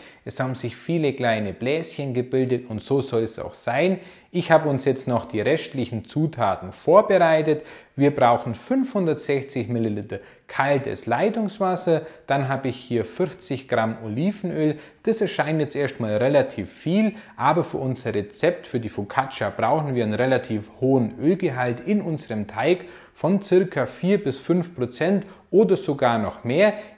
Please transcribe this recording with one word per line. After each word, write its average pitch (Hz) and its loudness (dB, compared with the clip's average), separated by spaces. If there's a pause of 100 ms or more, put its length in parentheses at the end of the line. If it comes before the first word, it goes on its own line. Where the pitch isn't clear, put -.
(240)
Es - -8
haben 131 -2
sich 120 -8
viele 160 0
kleine 110 0
Bläschen 139 -4
gebildet 127 0
und 107 -6
so 139 0
soll 120 -2
es 110 -8
auch - -10
sein. 170 0 (320)
Ich 175 0
habe 156 6
uns 135 0
jetzt 131 0
noch 120 0
die 110 -4
restlichen 127 -2
Zutaten 117 -2
vorbereitet. 160 4 (320)
Wir 139 4
brauchen 120 4
fünfhundertsechzig 151 -2
Milliliter 104 -2 (280)
kaltes 139 0
Leitungswasser, 180 0 (260)
dann 139 2
habe 135 -2
ich 123 -2
hier 117 -2
vierzig - -6
Gramm 113 0
Olivenöl. 151 -2 (260)
Das 220 0
erscheint 160 0
jetzt 139 -4
erstmal 123 -2
relativ 131 2
viel, 208 0 (240)
aber 151 2
für - -8
unser 127 -4
Rezept 151 -2
für 127 -4
die 110 -6
Focaccia 104 -4
brauchen 131 0
wir 120 2
einen 107 0
relativ 120 0 (120)
hohen 127 2
Ölgehalt 127 0
in 208 0
unserem 135 -4
Teig 143 0 (280)
von 123 0
circa 180 2
vier 196 0
bis 135 -2
fünf 175 0
Prozent 160 0 (240)
oder 185 6
sogar 131 2
noch 101 -4
mehr. 175 4 (240)